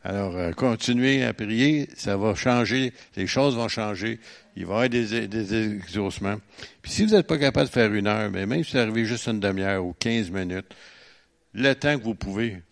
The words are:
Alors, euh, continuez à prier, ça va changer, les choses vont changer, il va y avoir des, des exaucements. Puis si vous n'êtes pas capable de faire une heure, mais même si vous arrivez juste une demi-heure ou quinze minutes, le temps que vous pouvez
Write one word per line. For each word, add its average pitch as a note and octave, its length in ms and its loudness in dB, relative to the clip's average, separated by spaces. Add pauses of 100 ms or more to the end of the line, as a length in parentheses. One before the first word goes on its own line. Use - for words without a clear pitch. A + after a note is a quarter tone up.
Alors, F#2+ 300 -4
euh, F2 160 -2
continuez B2+ 720 2
à A#2 100 0
prier, B2 640 0
ça G2+ 220 -2
va G#2 180 2
changer, B2 560 0 (240)
les F#2+ 100 -4
choses C3+ 300 2
vont A#2 140 -4
changer, G#2+ 500 -4 (380)
il F#2 80 -6
va F#2 80 -4
y - 20 0
avoir B2 140 4
des, A2+ 400 0
des G#2+ 460 0
exaucements. G2 600 -4 (460)
Puis - 100 -10
si G#3 140 2
vous G#3+ 100 6
n'êtes F3+ 100 6
pas D#3+ 120 0
capable C#3 300 4
de - 40 -8
faire A2 220 4
une G2+ 140 2
heure, G#2+ 220 0
mais F#2+ 160 -4
même D3+ 200 0
si - 80 -10
vous C3+ 60 2
arrivez A2+ 260 0
juste A#2 220 -4
une A2 120 -2
demi-heure F#2+ 460 0
ou F2 120 -6
quinze A#2 320 0
minutes, F#2 460 -6 (760)
le C3 220 4
temps D3 220 0
que A2+ 60 -6
vous A2 120 -2
pouvez G2 460 -4 (100)